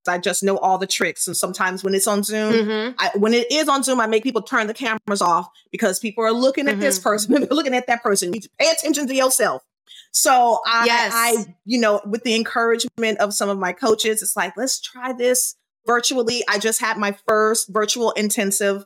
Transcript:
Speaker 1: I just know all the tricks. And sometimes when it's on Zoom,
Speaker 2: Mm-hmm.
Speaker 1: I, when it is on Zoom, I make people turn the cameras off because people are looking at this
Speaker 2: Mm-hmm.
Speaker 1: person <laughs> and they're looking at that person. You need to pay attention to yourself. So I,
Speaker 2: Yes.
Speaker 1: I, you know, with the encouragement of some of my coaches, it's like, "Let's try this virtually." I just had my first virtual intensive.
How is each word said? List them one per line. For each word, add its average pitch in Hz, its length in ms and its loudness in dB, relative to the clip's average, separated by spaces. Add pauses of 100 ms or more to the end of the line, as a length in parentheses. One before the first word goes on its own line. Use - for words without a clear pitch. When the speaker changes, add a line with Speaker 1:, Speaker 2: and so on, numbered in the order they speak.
Speaker 1:
I 180 100 0
just 180 260 -2
know 196 140 2
all 185 200 2
the 185 80 -4
tricks. - 400 -4
And 175 100 -6
sometimes 185 480 -2
when 190 120 0
it's 190 120 0
on 208 160 2
Zoom, 214 300 -2
Speaker 2:
Mm-hmm. 220 460 0
Speaker 1:
I, 185 180 0
when 220 160 4
it 240 160 2
is 302 200 0
on 277 140 2
Zoom, 262 180 0
I 226 60 2
make 220 160 2
people 240 180 -2
turn 220 260 -2
the 214 60 -6
cameras 220 480 -4
off 175 260 2 (240)
because 196 260 0
people 226 280 -6
are 226 80 2
looking 269 340 0
at 277 140 0
this - 180 0
Speaker 2:
Mm-hmm. - 40 -18
Speaker 1:
person 214 300 0
<laughs> - 20 4
and 285 100 2
they're - 100 0
looking 285 180 0
at 247 140 0
that 240 160 -2
person. 196 240 0
You 175 60 -4
need 220 100 -8
to - 60 -20 (100)
pay 302 100 4
attention 302 380 0
to 262 80 -2
yourself. 254 480 2 (480)
So 247 560 4
I, 233 180 2
Speaker 2:
Yes. 240 300 2
Speaker 1:
I, 226 400 0 (100)
you 240 140 0
know, 208 260 4
with 208 180 -6
the 226 120 2
encouragement 226 840 0
of 208 140 0
some 208 160 -2
of 196 80 -2
my 185 140 -2
coaches, 220 500 0
it's - 140 -4
like, 190 220 -4
"Let's 262 240 -4
try 254 320 -10
this 247 420 0 (320)
virtually." 240 600 0
I 208 100 0
just 220 220 0
had 220 160 -2
my 202 180 -2 (120)
first 214 420 2
virtual 214 420 0
intensive. 202 760 0